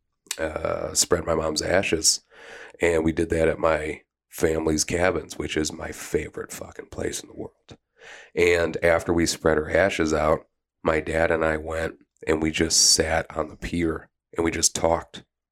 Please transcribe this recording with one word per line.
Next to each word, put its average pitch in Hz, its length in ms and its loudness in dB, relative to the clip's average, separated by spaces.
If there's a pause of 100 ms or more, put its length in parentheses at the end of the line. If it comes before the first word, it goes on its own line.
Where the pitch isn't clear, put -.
(380)
uh, 80 560 -4
spread 85 300 2
my 82 100 0
mom's 78 280 0
ashes, - 580 2 (600)
and 82 240 4
we 82 80 4
did 80 180 -2
that 80 180 2
at 78 100 0
my 78 420 0 (280)
family's 80 560 0
cabins, 87 540 -2
which 76 180 -6
is 78 160 -2
my 80 200 -10
favorite - 600 -6
fucking - 340 -16
place - 340 -8
in - 80 -16
the - 80 -20
world. - 400 -16 (580)
And 85 500 2
after 85 280 2
we 85 140 4
spread 78 300 2
her 76 140 -2
ashes 82 420 2
out, 78 340 2 (360)
my 80 180 2
dad 80 300 0
and 80 140 0
I 80 120 2
went 80 380 -6 (320)
and 78 160 2
we 80 80 2
just - 420 4
sat 82 420 2
on 76 140 -4
the - 80 -18
pier 85 540 -4 (260)
and 82 80 0
we 85 60 0
just 85 240 0
talked - 500 0 (280)